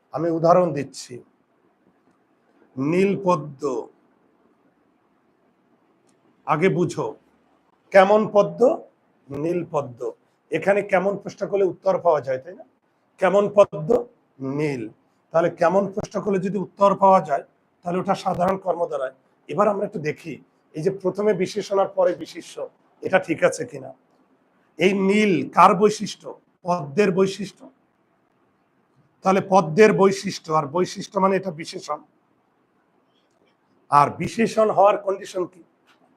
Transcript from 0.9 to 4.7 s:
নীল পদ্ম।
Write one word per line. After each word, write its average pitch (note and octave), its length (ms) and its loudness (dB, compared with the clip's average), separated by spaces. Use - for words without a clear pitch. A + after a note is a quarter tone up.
নীল F3 460 0
পদ্ম। D3 640 -4